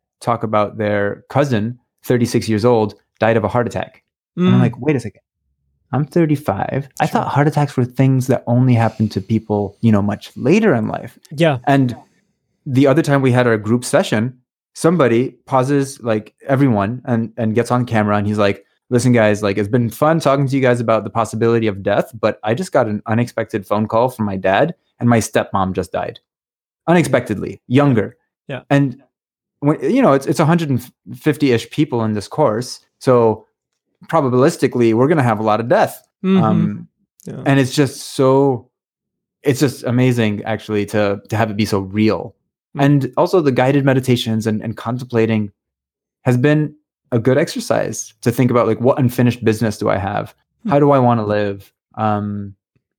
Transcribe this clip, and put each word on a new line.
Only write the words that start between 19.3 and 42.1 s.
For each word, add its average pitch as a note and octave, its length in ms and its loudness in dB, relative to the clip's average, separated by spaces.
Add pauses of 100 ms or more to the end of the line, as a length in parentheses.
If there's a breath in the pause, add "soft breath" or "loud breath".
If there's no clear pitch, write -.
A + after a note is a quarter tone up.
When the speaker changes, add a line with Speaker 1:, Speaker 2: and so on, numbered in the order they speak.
Speaker 1:
like, G2+ 160 -2
it's G#2 120 -2
been A#2 200 0
fun D#3 300 0
talking C#3 280 0
to B2+ 80 -2
you C3+ 60 0
guys B2 180 2
about A2+ 240 0
the G#2+ 60 -10
possibility A2+ 580 0
of G2 140 -4
death, G2+ 380 -2
but G#2+ 240 -2
I A2 100 -2
just F3+ 180 -6
got B2+ 160 2
an G#2 200 -6
unexpected A2+ 580 -4
phone G#2+ 220 -2
call A2+ 220 0
from A2+ 160 -6
my G2+ 120 -6
dad G2 380 0 (240)
and A#2+ 100 0
my A#2+ 100 4
stepmom G2+ 540 -2
just F2+ 180 -6
died. - 280 -8 (640)
Unexpectedly, C3 840 -2
younger." B2 500 2 (300)
Speaker 2:
Yeah. C3 220 -12
Speaker 1:
And C#3+ 320 0 (600)
when, C#3+ 200 0
you G#3+ 220 0
know, D#3+ 100 4
it's, C#3 140 0
it's - 120 -2
a E3 60 2
hundred D#3+ 240 0
and B2 120 -2 (340)
fifty-ish C#3 560 0
people C3 320 -2
in G#2+ 100 -2
this G#2 140 -6
course. B2+ 540 -4 (180)
So A#2 460 2 (640)
probabilistically, B2+ 840 2
we're B2 140 2
gonna D#3 160 0
have A2+ 160 0
a A2 40 -4
lot G#2+ 160 0
of A#2 80 -6
death. E3 400 0 (160)
Speaker 2:
Mm-hmm. F#3+ 200 2
Speaker 1:
Um, G#3 440 0 (380)
Speaker 2:
Yeah. - 200 -12
Speaker 1:
and C#3 140 4
it's C3 140 0
just - 420 -2
so, C3+ 540 2 (760)
it's C#3 160 -2
just C#3 240 -2
amazing A#2+ 600 0
actually G#2+ 420 -4
to, G2+ 320 -2 (100)
to A#2 60 -4
have A2 160 0
it G2+ 60 -6
be G#2+ 80 2
so G2+ 140 -2
real. G2 560 -2 (400)